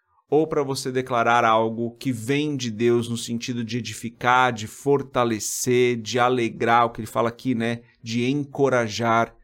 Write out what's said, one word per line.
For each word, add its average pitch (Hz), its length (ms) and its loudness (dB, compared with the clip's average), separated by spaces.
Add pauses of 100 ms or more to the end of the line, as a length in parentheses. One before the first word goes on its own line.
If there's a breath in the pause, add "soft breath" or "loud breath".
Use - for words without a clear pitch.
(300)
ou 156 180 4
pra 156 160 -2
você 135 280 -4
declarar 120 520 2
algo 113 540 2
que 135 140 -4
vem 139 440 -2
de 123 160 -4
Deus 120 380 2
no 117 80 -4
sentido 120 480 -6
de 113 120 -6
edificar, 123 760 0
de 107 120 -8
fortalecer, 123 1400 0
de 107 160 -4
alegrar, 120 680 2
o 113 40 -2
que 117 120 -10
ele 107 60 -10
fala 117 220 -2
aqui, 123 240 -4
né, 117 300 -4 (180 loud breath)
de 120 240 -4
encorajar 120 1200 0